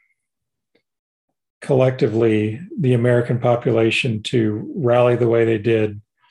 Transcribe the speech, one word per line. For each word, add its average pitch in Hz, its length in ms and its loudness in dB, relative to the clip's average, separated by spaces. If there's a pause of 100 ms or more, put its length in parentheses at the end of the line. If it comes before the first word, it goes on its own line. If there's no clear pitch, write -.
(1600)
collectively 117 1040 0 (180)
the 127 140 2
American 120 460 0
population 113 840 0
to 110 500 -2
rally 123 440 2
the 120 100 0
way 117 160 2
they 113 140 0
did 107 420 -2 (320)